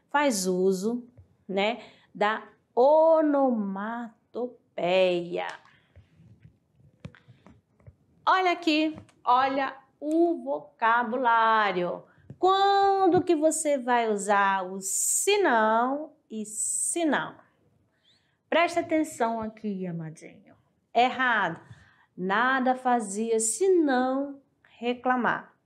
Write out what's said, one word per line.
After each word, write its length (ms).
faz 380
uso, 580
né, 360
da 320
onomatopeia. 2750
Olha 260
aqui, 460
olha 540
o 440
vocabulário. 1600
Quando 840
que 140
você 420
vai 320
usar 540
o 160
se 600
não 760
e 160
se 580
não? 320
Presta 300
atenção 640
aqui, 440
amadinho. 680
Errado. 680
Nada 600
fazia 640
se 280
não 600
reclamar. 760